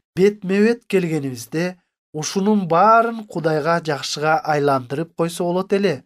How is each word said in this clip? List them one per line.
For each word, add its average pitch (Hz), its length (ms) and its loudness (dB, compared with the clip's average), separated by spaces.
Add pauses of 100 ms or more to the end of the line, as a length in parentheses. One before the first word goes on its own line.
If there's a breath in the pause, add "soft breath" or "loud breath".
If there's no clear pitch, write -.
(120)
бетме-бет 208 720 2
келгенибизде, 160 960 -4 (340)
ушунун 190 540 0
баарын 220 580 4
Кудайга 160 540 -2
жакшыга 151 600 -2
айландырып 143 760 -2
койсо 170 280 -4
болот 180 280 -2
эле 196 220 0 (120)